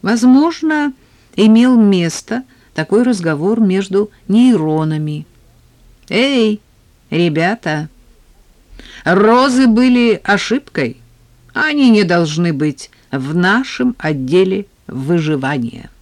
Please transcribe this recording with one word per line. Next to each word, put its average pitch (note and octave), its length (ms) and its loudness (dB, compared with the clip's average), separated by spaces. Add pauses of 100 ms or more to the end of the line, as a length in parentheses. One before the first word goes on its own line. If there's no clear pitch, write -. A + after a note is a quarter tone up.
Возможно, C#4+ 880 0 (440)
имел A3+ 400 4
место G3+ 680 0 (300)
такой F#3+ 280 0
разговор F#3 580 -2
между G3 500 0 (180)
нейронами. D#3 1000 0 (800)
«Эй, A#3 520 0 (500)
ребята, D#3+ 760 -2 (1160)
розы B3 600 2
были A#3+ 580 2
ошибкой. G3 720 -4 (560)
Они D4 380 2
не G#3 140 4
должны E3+ 480 -2
быть C#3+ 380 -6 (200)
в C#3 240 -6
нашем A3+ 640 -2
отделе F3 680 -2 (200)
выживания. C#3 1040 -4 (120)